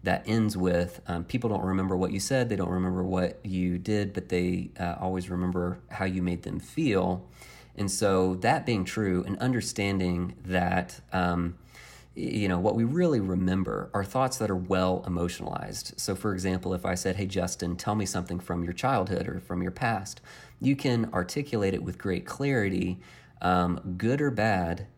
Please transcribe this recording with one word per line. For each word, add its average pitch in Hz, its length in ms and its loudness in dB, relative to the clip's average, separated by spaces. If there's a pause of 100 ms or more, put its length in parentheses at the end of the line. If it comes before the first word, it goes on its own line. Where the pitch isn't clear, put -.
that 92 220 2
ends 107 280 2
with, 90 520 0
um, 85 180 -4
"People 123 240 -2
don't 98 160 0
remember 95 320 0
what 92 140 0
you 98 80 -2
said, 127 280 2
they 107 80 0
don't 90 140 -2
remember 90 340 0
what 92 400 0
you 90 340 0
did, 101 360 0
but 90 160 -6
they, 90 500 0
uh, 87 200 -2
always 92 300 -2
remember 90 500 0 (100)
how - 160 -4
you 92 160 0
made 87 220 0
them - 160 -6
feel." 92 680 0 (480)
And 196 160 0
so 143 440 4
that 123 300 2
being 101 200 2
true 92 420 0
and 98 120 -2
understanding 98 960 0 (100)
that, 90 560 2 (100)
um, 87 440 2 (600)
y-, - 80 -8
you 104 240 0
know, 90 120 2
what 101 160 4
we 113 80 4
really 151 360 4
remember 92 720 0
are 98 100 0
thoughts 127 340 0
that 107 120 0
are 95 60 2
well 92 520 2
emotionalized. - 920 -4
So - 180 -2
for 101 180 -2
example, 92 400 0
if 90 120 -4
I 90 80 0
said, 92 220 0
"Hey, 101 100 -2
Justin, 90 500 -2
tell 104 200 -2
me 104 100 0
something 87 340 -4
from 87 240 -4
your 87 100 -4
childhood 95 540 0
or 90 120 -6
from 90 240 -4
your 90 80 -2
past," 104 500 -4 (400)
you 135 140 4
can 120 380 0
articulate 98 600 0
it - 100 -4
with - 140 -6
great 90 280 -2
clarity, 98 720 0 (420)
um, 90 560 2
good 120 240 2
or 143 100 2
bad 98 560 2 (100)